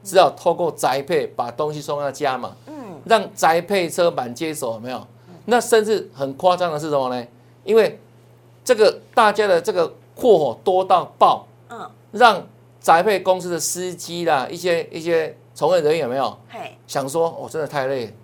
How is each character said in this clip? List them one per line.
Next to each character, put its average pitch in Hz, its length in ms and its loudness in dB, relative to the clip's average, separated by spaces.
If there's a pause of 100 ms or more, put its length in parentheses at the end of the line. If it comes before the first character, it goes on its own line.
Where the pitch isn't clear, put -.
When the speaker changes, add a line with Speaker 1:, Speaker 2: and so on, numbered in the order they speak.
Speaker 1:
只 180 160 2
好 151 120 6
透 170 220 -2
过 165 180 -2
宅 139 320 -2
配 143 240 0
把 120 240 -8
东 151 220 -6
西 151 60 -10
送 147 200 -6
到 139 120 -4
家 131 260 -2
嘛。 110 180 -10 (120)
Speaker 2:
嗯。 233 380 -16
Speaker 1:
让 202 280 0
宅 170 280 2
配 180 260 -2
车 170 240 0
满 127 220 -8
街 156 200 -6
走， 127 200 -6
有 110 60 -10
没 127 120 -12
有？ 120 60 -8 (320)
Speaker 2:
嗯。 - 60 -20 (100)
Speaker 1:
那 226 160 2
甚 220 240 2
至 208 280 -2
很 135 200 -6
夸 180 240 2
张 175 160 -2
的 147 60 -4
是 156 100 -6
什 147 80 0
么 127 180 0
呢？ 117 120 -8 (360)
因 208 120 0
为 190 240 4 (680)
这 247 100 4
个 208 240 4 (140)
大 220 180 6
家 208 160 0
的 170 140 4
这 208 100 -4
个 170 160 0 (280)
货 254 140 0
哦 151 340 4
多 185 200 2
到 185 220 2 (120)
爆， 160 300 4 (220)
Speaker 2:
嗯。 214 200 -14 (220)
Speaker 1:
让 208 340 4 (360)
宅 175 220 6
配 202 160 2
公 185 200 0
司 180 100 -10
的 165 100 -4
司 180 340 -6
机 170 320 -8
啦， 139 240 0
一 170 80 -12
些， 170 280 -2
一 165 140 -12
些 160 380 -2 (160)
从 160 220 0
业 170 60 2
人 151 120 2
员 165 80 -2
有 123 80 -4
没 127 80 -4
有 123 200 -4 (120)
Speaker 2:
嘿。 175 260 -16 (120)
Speaker 1:
想 139 200 -6
说 165 220 0 (100)
：“我 131 80 -12
真 156 140 -8
的 139 60 -6
太 135 200 -4
累 127 200 -4
了 104 40 -14 (120)